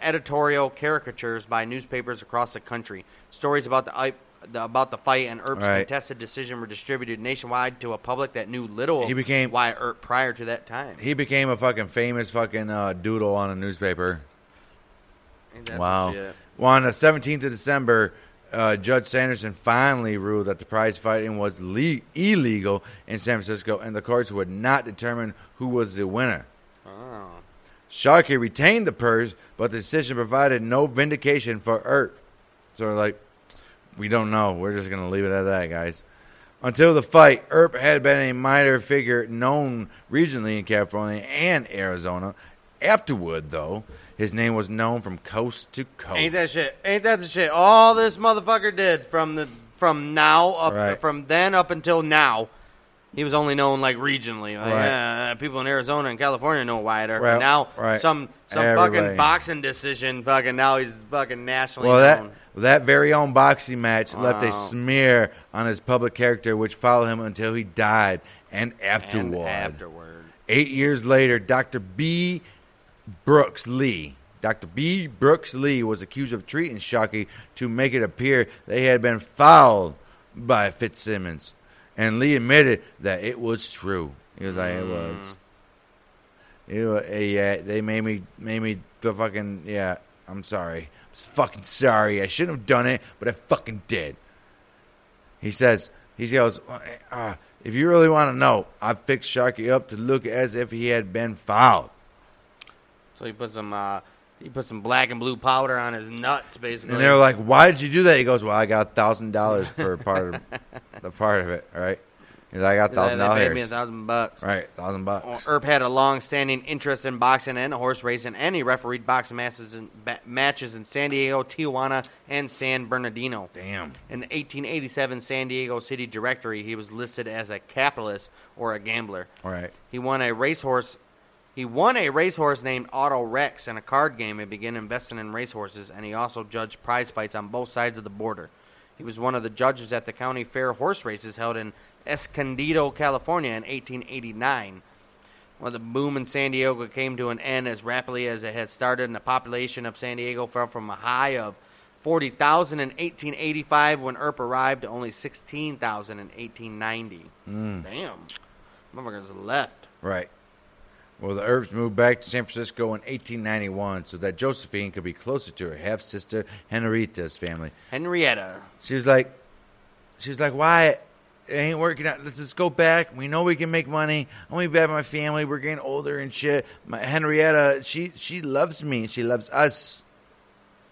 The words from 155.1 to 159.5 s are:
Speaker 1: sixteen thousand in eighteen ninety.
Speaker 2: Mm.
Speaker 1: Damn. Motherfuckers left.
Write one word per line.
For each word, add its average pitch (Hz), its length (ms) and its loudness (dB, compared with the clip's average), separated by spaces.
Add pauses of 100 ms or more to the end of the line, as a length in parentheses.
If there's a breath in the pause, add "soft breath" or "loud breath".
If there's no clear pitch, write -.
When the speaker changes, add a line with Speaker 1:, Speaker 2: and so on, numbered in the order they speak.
Speaker 1:
sixteen 147 680 -12
thousand 107 420 -8
in 101 160 -18
eighteen 113 420 -16
ninety. 110 480 -10 (240)
Speaker 2:
Mm. 104 320 -8
Speaker 1:
Damn. 127 300 -14 (800 soft breath)
Motherfuckers 98 500 -16
left. 127 440 -6 (120)